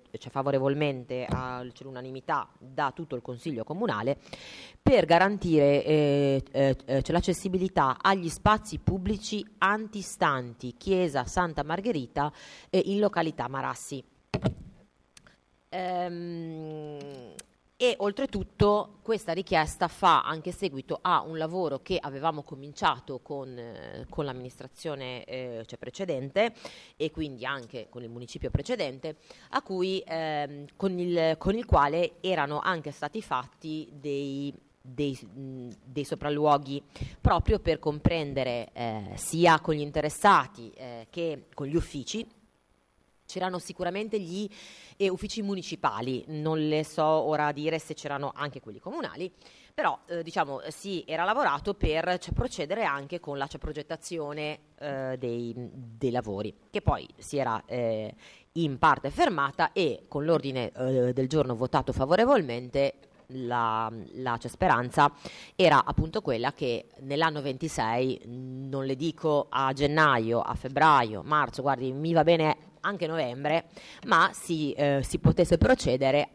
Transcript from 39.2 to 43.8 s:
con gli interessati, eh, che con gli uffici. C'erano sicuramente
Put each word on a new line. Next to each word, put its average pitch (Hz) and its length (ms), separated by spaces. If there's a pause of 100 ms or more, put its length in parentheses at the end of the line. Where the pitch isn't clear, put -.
con 160 140
gli 147 80
interessati, 147 920
eh, 120 340
che 165 440
con 143 140
gli 147 80
uffici. 143 500 (1040)
C'erano 180 300
sicuramente 202 600